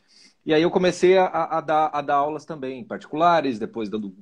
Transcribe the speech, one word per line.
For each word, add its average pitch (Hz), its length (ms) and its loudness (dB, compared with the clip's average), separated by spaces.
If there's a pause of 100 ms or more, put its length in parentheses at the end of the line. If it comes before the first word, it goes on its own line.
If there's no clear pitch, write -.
(460)
E 156 80 2
aí 156 80 4
eu 170 80 2
comecei 180 480 4
a, 185 80 4
a, 160 320 -4
a - 20 -6
dar, 156 320 0
a 147 80 -4
dar 143 140 -2
aulas 143 320 -2
também, 131 360 -10
particulares, 143 760 0
depois 107 320 -8
dando 101 320 -8